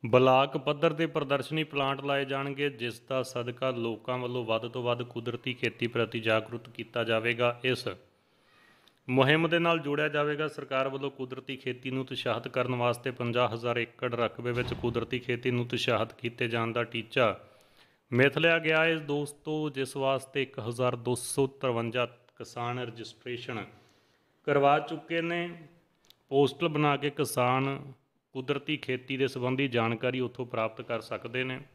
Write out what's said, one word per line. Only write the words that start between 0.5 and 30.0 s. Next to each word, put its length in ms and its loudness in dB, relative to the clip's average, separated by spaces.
ਪੱਧਰ 340 0
'ਤੇ 140 0
ਪ੍ਰਦਰਸ਼ਨੀ 580 -2
ਪਲਾਂਟ 380 -2
ਲਾਏ 220 0
ਜਾਣਗੇ, 460 -2
ਜਿਸ 300 -6
ਦਾ 220 -2
ਸਦਕਾ 480 -4
ਲੋਕਾਂ 460 -4
ਵੱਲੋਂ 280 -4
ਵੱਧ 220 0
ਤੋਂ 160 -6
ਵੱਧ 200 0
ਕੁਦਰਤੀ 500 -6
ਖੇਤੀ 340 -2
ਪ੍ਰਤੀ 340 0
ਜਾਗਰੂਕ 480 0
ਕੀਤਾ 340 -6
ਜਾਵੇਗਾ। 600 2
ਇਸ 240 0
ਮੁਹਿੰਮ 420 6
ਦੇ 100 4
ਨਾਲ 200 2
ਜੋੜਿਆ 280 0
ਜਾਵੇਗਾ। 400 0
ਸਰਕਾਰ 420 -2
ਵੱਲੋਂ 220 -6
ਕੁਦਰਤੀ 460 -10
ਖੇਤੀ 340 -6
ਨੂੰ 100 -2
ਉਤਸ਼ਾਹਿਤ 480 -2
ਕਰਨ 260 0
ਵਾਸਤੇ 380 0
ਪੰਜਾਹ 360 2
ਹਜ਼ਾਰ 280 -2
ਏਕੜ 380 -4
ਰਕਬੇ 360 -2
ਵਿੱਚ 220 -2
ਕੁਦਰਤੀ 460 -2
ਖੇਤੀ 320 -2
ਨੂੰ 140 0
ਉਤਸ਼ਾਹਿਤ 480 0
ਕੀਤੇ 360 -4
ਜਾਣ 240 0
ਦਾ 120 0
ਟੀਚਾ 480 2
ਮਿੱਥ 260 6
ਲਿਆ 220 4
ਗਿਆ 240 4
ਹੈ 140 4
ਦੋਸਤੋ, 720 -4
ਜਿਸ 280 -4
ਵਾਸਤੇ 460 0
ਇੱਕ 160 -8
ਹਜ਼ਾਰ 380 0
ਦੋ 200 -2
ਸੌ 300 0
ਤਰਵੰਜਾ 480 0
ਕਿਸਾਨ 440 -6
ਰਜਿਸਟ੍ਰੇਸ਼ਨ 840 -10
ਕਰਵਾ 340 6
ਚੁੱਕੇ 400 -4
ਨੇ। 280 -2
ਪੋਸਟਲ 380 4
ਬਣਾ 280 4
ਕੇ 140 -2
ਕਿਸਾਨ 680 0
ਕੁਦਰਤੀ 420 -4
ਖੇਤੀ 400 -6
ਦੇ 100 2
ਸੰਬੰਧੀ 400 0
ਜਾਣਕਾਰੀ 540 0